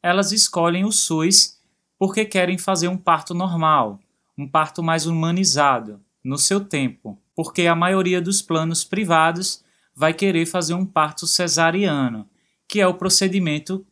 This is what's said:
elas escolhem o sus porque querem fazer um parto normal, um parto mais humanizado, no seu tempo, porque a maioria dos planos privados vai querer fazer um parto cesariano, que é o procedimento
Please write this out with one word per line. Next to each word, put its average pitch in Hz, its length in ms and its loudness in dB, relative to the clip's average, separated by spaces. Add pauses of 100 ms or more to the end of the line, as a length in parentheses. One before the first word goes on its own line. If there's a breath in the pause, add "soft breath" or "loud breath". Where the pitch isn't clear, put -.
elas 190 300 0
escolhem 180 520 0
o 214 80 -2
sus - 640 2 (400 soft breath)
porque 196 260 0
querem 185 320 0
fazer 175 320 -2
um 185 80 -4
parto 170 380 0
normal, 160 640 0 (360)
um 143 100 -10
parto 156 360 -2
mais 165 240 0
humanizado, 147 920 0 (220)
no 135 160 -6
seu 196 220 2
tempo, 131 580 -6 (160)
porque 170 320 -2
a 170 80 4
maioria 180 460 0
dos 196 200 -2
planos 165 440 -2
privados 170 800 0 (320)
vai 160 200 0
querer 170 320 0
fazer 170 280 -2
um 190 120 -2
parto 156 400 -2
cesariano, 165 1040 0 (400)
que 208 120 -2
é 190 60 4
o 180 80 2
procedimento 190 960 -2